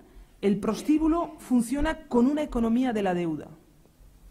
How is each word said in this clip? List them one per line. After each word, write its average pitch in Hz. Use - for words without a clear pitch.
el 202
prostíbulo 311
funciona 285
con 240
una 302
economía 240
de 214
la 185
deuda. 170